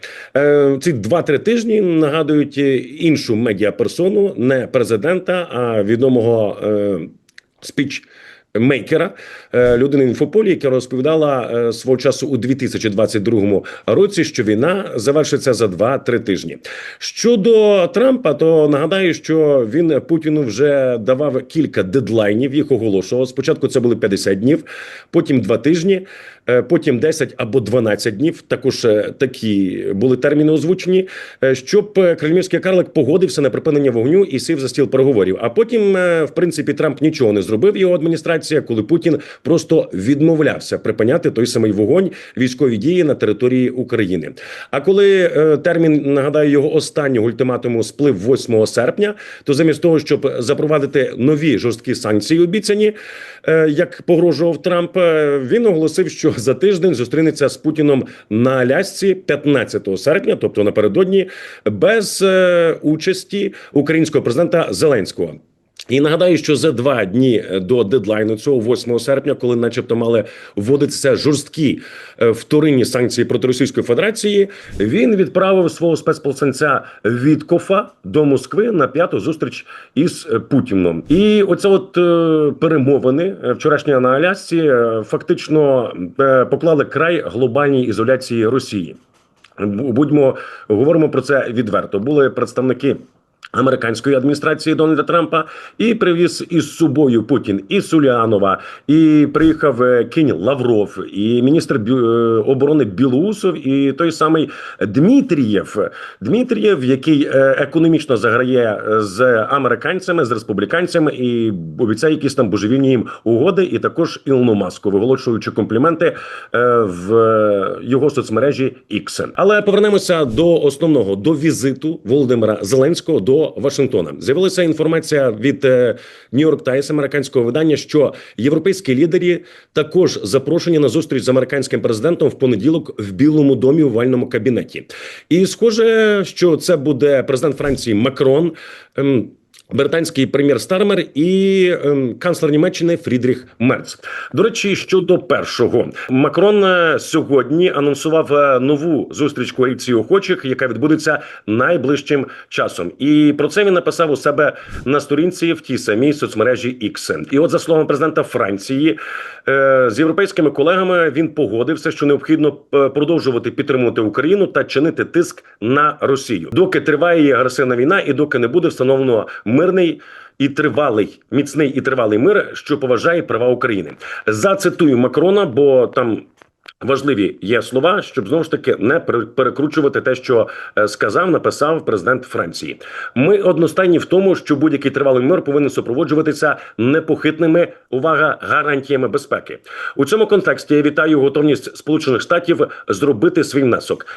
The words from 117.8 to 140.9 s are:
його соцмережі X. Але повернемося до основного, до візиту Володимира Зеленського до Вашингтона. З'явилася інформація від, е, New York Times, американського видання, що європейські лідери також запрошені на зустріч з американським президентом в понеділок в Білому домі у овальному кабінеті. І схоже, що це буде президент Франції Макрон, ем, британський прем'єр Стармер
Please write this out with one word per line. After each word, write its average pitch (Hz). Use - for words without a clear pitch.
його 127
соцмережі 131
X. -
Але 202
повернемося 196
до 156
основного, 139
до 120
візиту 147
Володимира 117
Зеленського 135
до 135
Вашингтона. 113
З'явилася 180
інформація 151
від, 113
е, 123
New 151
York 143
Times, 139
американського 139
видання, 151
що 139
європейські 156
лідери 170
також 156
запрошені 147
на 147
зустріч 143
з 123
американським 131
президентом 131
в 110
понеділок 131
в 101
Білому 139
домі 147
у 147
овальному 123
кабінеті. 110
І 185
схоже, 220
що 170
це 170
буде 139
президент 135
Франції 131
Макрон, 135
ем, 139
британський 139
прем'єр 143
Стармер 196